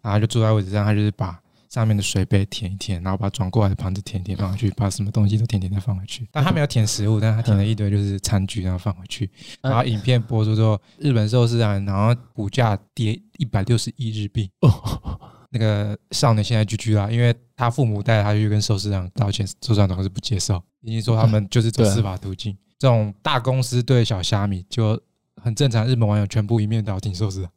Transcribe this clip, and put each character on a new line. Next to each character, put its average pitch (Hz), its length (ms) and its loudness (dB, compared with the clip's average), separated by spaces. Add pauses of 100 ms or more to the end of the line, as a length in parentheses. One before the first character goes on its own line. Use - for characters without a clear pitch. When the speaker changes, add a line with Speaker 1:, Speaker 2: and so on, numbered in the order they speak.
Speaker 1:
然 - 20 -20
后 104 80 -4
他 104 80 2
就 107 60 2
坐 113 160 0
在 110 120 4
位 104 100 2
置 95 80 -8
上， 104 140 0
他 107 80 2
就 104 80 2
是 104 100 2
把 92 260 -8 (320)
上 113 160 -2
面 110 100 4
的 101 60 0
水 98 220 0
杯 98 220 2
舔 - 260 -8
一 98 60 -8
舔， 90 260 -6
然 95 80 -2
后 98 60 -2
把 101 120 -2
转 92 220 -4
过 113 120 2
来 98 60 2
的 98 60 0
盘 92 180 -4
子 101 80 -4
舔 95 200 -8
一 - 20 -10
舔 90 140 -6
放 98 140 -4
回 101 60 -4
去， 107 140 0
把 98 180 -2
什 101 140 -4
么 104 80 -4
东 107 160 2
西 107 100 2
都 110 80 0
舔 101 140 -2
舔 92 120 -4
再 101 80 -2
放 95 180 -4
回 92 80 -8
去。 - 260 -12
但 147 120 -4
他 180 80 2
没 165 100 2
有 143 60 0
舔 110 200 0
食 104 220 -2
物， 107 100 2
但 110 160 2
他 107 60 -2
舔 104 160 2
了 101 80 2
一 110 100 0
堆 101 140 -2
就 101 80 0
是 101 240 -2
餐 98 260 0
具， 92 160 -6
然 92 80 -2
后 90 60 -4
放 92 160 -4
回 90 140 -12
去。 - 220 -8 (320)
Speaker 2:
嗯。 131 100 -2
Speaker 1:
然 120 60 2
后 123 60 2
影 113 160 -2
片 120 220 2
播 110 240 0
出 110 100 2
之 110 60 2
后， 110 180 4 (180)
日 147 140 -2
本 110 160 2
寿 120 180 4
司 117 140 0
郎， 101 260 0
然 98 100 -2
后 110 200 2 (180)
股 104 160 -6
价 107 300 0 (140)
跌 110 280 -2 (160)
一 156 60 -4
百 107 200 0
六 117 140 2
十 - 200 -4
亿 113 140 -4
日 104 180 -4
币。 101 200 -4 (120)
Speaker 2:
哦。 - 580 0 (300)
Speaker 1:
那 - 100 -6
个 104 380 0 (140)
少 117 220 2
年 107 100 2
现 117 140 0
在 107 60 4
G 104 140 -2
G 110 160 0
啦， 104 180 0
因 117 100 0
为 120 140 4 (200)
他 120 140 0
父 123 160 0
母 104 160 -2
带 110 220 2
他 104 100 2
去 107 160 2
跟 104 120 2
寿 101 160 0
司 104 120 -4
郎 92 240 -4
道 101 180 0
歉， 98 140 -2 (160)
寿 113 120 0
司 101 60 4
郎 98 80 4
总 92 140 -2
是 95 80 -2
不 98 100 -8
接 98 200 -4
受， 90 220 -2 (200)
已 113 100 -10
经 113 100 -4
说 110 180 0
他 113 80 4
们 107 220 2
就 113 120 2
是 113 100 0
走 117 140 2
司 104 160 4
法 95 160 -4
途 95 160 -10
径。 98 200 -8
Speaker 2:
嗯。 - 0 -
对 - 40 -14
啊。 - 220 -20
Speaker 1:
这 135 80 2
种 107 340 2
大 143 180 0
公 131 220 0
司 123 220 0
对 117 220 4
小 95 180 -2
虾 101 240 0
米 92 220 -4
就 110 300 0 (420)
很 117 120 -2
正 139 160 2
常， 113 160 2
日 127 120 2
本 113 100 4
网 104 100 2
友 104 100 2
全 104 180 0
部 113 160 2
一 104 40 0
面 110 180 0
倒 98 140 -4
挺 95 160 -4
寿 98 160 -2
司 95 120 -6
郎。 87 160 -10